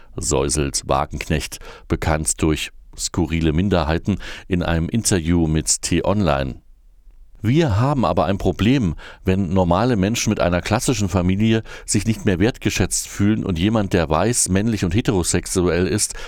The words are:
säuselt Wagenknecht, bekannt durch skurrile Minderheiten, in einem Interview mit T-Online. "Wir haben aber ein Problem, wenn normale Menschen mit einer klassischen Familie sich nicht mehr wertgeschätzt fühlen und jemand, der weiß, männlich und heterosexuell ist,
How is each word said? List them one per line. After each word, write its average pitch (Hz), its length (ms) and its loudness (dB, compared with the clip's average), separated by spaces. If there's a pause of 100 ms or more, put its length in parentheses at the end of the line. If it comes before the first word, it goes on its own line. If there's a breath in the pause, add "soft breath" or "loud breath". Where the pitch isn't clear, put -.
(160 loud breath)
säuselt 69 720 -2
Wagenknecht, 73 720 -4 (280 loud breath)
bekannt 78 540 -2
durch 78 300 0 (260)
skurrile 80 560 0
Minderheiten, 85 640 0 (300 loud breath)
in 87 160 0
einem 82 260 0
Interview 87 560 2
mit 78 380 0
T-Online. 80 720 0 (880)
"Wir 131 320 2
haben 127 280 2
aber 87 180 2
ein 92 140 0
Problem, 98 580 0 (300 loud breath)
wenn 95 280 0
normale 95 440 2
Menschen 110 320 0
mit 104 100 0
einer 87 220 2
klassischen 104 480 0
Familie 98 520 2 (240 loud breath)
sich 98 200 0
nicht 110 180 -2
mehr 92 160 0
wertgeschätzt - 720 0
fühlen 107 340 0
und 87 160 -2
jemand, 104 320 2
der 80 180 2
weiß, 87 380 0
männlich 98 380 0
und 85 100 -2
heterosexuell 90 920 0
ist, 90 280 -2 (140 loud breath)